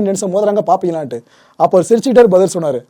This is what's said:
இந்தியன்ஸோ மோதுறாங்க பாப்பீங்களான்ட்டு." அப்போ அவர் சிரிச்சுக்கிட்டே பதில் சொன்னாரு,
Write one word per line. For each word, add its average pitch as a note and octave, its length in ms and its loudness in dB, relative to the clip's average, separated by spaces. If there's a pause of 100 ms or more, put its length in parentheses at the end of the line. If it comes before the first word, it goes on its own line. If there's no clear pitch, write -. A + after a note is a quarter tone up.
இந்தியன்ஸோ G3 220 -4
மோதுறாங்க G3+ 420 -2
பாப்பீங்களான்ட்டு." D#3+ 560 -4 (320)
அப்போ E3+ 220 2
அவர் E3+ 120 2
சிரிச்சுக்கிட்டே A#3 340 4
பதில் F#3 380 2
சொன்னாரு, C3+ 280 -6